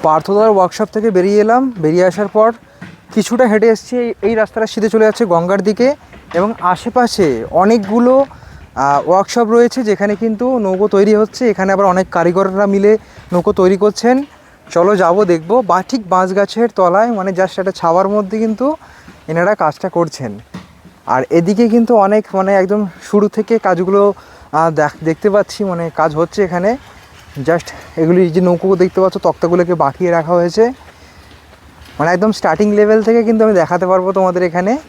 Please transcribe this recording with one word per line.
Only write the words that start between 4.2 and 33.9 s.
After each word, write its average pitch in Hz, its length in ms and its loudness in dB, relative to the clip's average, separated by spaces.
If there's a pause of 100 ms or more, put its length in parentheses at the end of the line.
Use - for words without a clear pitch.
এই 226 120 0
রাস্তাটা 220 320 -2
সিধে 214 220 -4
চলে 220 160 2
যাচ্ছে 214 200 2
গঙ্গার 180 360 0
দিকে 220 340 0 (400)
এবং 202 260 -2
আশেপাশে 180 880 -2
অনেকগুলো, 226 760 2 (480)
আহ, 139 340 0
ওয়ার্কশপ 196 420 0
রয়েছে 240 320 2
যেখানে 208 340 -2
কিন্তু 233 420 -2
নৌকো 196 300 -2
তৈরি 202 260 2
হচ্ছে। 214 360 0
এখানে 190 220 0
আবার 196 140 2
অনেক 185 240 0
কারিগররা 185 560 0
মিলে 202 320 2 (340)
নৌকো 180 200 0
তৈরি 190 240 2
করছেন। 226 480 0 (460)
চলো 190 260 2
যাবো, 180 280 2
দেখবো। 175 380 0
বা-, 180 260 0
ঠিক 220 200 -6
বাঁশ 185 280 0
গাছের 220 400 -2
তলায়, 196 340 2
মানে, 196 200 -4
just 185 280 -2
একটা 190 120 -4
ছাওয়ার 185 380 0
মধ্যে 208 300 -4
কিন্তু 226 380 -2 (520)
এনারা 175 260 0
কাজটা 165 340 -4
করছেন। 139 500 -4 (680)
আর 131 240 0
এদিকে 190 380 2
কিন্তু 233 280 2
অনেক, 208 280 2 (100)
মানে, 190 200 0
একদম 196 320 0 (240)
শুরু 208 180 2
থেকে 220 300 -2
কাজগুলো, 190 560 0 (380)
আহ, 165 180 2
দেখ-, 151 340 -2
দেখতে 160 260 -2
পাচ্ছি, 202 340 -2
মানে, 170 300 -6
কাজ 156 220 -2
হচ্ছে 170 280 -2
এখানে। 180 320 -2 (680)
Just 160 220 -2 (280)
এগুলি 175 340 2
যে 170 100 0
নৌকো 180 360 0
দেখতে 185 240 0
পাচ্ছ, 190 220 0
তক্তাগুলোকে 175 520 0
বাঁকিয়ে 156 360 -2
রাখা 170 220 -2
হয়েছে। 180 400 0 (1300)
মানে, 160 140 0
একদম 202 200 0
স্টার্টিং 202 420 0
লেভেল 208 280 2
থেকে 226 200 2
কিন্তু 220 220 2
আমি 220 100 2
দেখাতে 180 320 0
পারবো 185 260 0